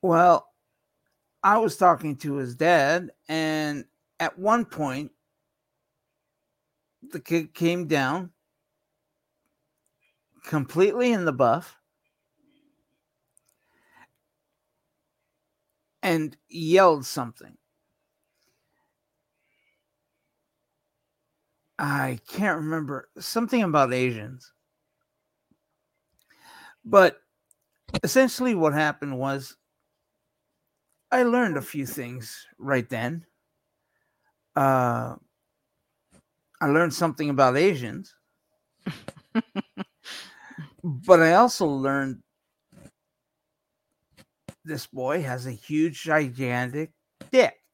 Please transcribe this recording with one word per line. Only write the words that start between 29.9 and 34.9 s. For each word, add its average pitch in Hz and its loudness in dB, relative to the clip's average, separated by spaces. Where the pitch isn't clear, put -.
I 254 2
learned 233 0
a 135 -4
few 139 -8
things 123 -12
right 131 -2
then. 127 -6
Uh, 123 0